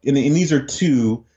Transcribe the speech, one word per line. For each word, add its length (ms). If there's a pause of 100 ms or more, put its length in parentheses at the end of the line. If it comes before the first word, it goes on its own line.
and, 120
and 200
these 160
are 120
two 600 (120)